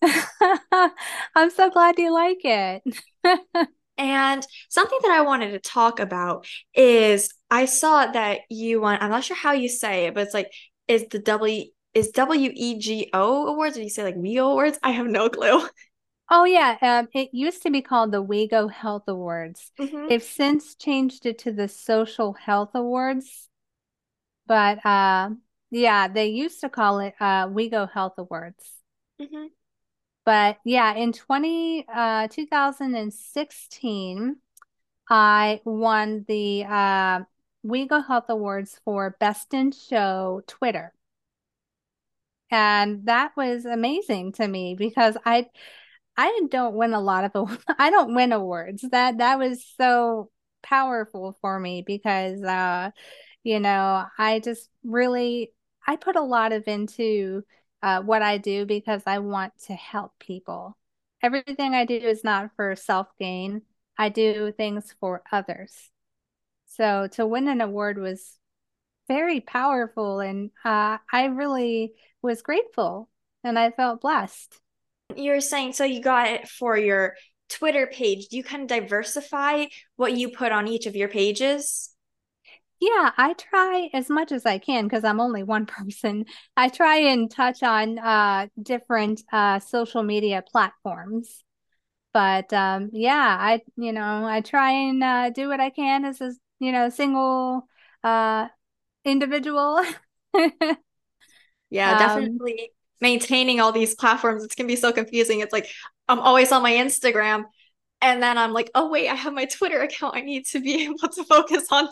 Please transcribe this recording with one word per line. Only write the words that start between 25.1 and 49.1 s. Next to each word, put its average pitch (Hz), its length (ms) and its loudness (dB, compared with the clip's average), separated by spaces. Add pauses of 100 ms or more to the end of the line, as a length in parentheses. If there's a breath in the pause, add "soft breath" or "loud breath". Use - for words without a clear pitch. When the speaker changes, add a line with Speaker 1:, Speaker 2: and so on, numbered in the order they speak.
Speaker 1:
yeah, 220 360 4
they 214 200 0
used 254 340 -6
to 277 80 -6
call 202 300 2
it, 196 200 -8
uh, 190 300 2
wego 214 420 -2
Health 190 260 -4
Awards. 175 640 -14 (360)
Speaker 2:
Mm-hmm. 302 280 -14 (800)
Speaker 1:
But, 208 400 4
yeah, 240 300 2
in 233 180 -2
twenty, 320 720 -4
uh, 220 420 -2
two 302 180 -8
thousand 277 480 -2
and 214 180 -8
sixteen, 220 1200 -8 (720)
I 214 560 4
won 214 640 -2
the, 202 380 -4
uh, 190 560 0 (440)
wego 269 400 0
Health 240 240 0
Awards 202 560 -6
for 196 340 -4
Best 208 340 -2
in 269 180 0
Show 190 760 -2
Twitter. 180 460 -6 (1600)
And 208 560 2
that 254 280 2
was 247 300 -4
amazing 233 680 -4
to 220 140 -4
me 185 280 -6
because 220 500 2
I, 240 240 0 (680 loud breath)
I 381 320 0
don't 247 260 -2
win 226 180 0
a 214 80 -2
lot 190 240 0
of 196 100 -4
awa-, 208 220 -4 (120)
<laughs> - 100 -4
I 311 100 6
don't 302 260 2
win 247 160 4
awards. 190 600 -6
That, 247 280 2